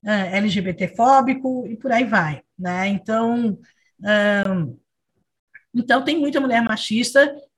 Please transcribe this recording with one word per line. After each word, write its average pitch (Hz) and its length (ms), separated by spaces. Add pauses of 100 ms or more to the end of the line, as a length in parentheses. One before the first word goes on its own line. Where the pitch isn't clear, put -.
é, 196 320
L 208 120
G 190 120
B 180 120
T 185 160
fóbico 254 760
e 220 100
por 262 140
aí 240 140
vai, 170 360 (160)
né? 185 300
Então, 220 720 (460)
ahn, 196 720 (1000)
então 240 300
tem 320 160
muita 285 220
mulher 240 200
machista 233 760 (220)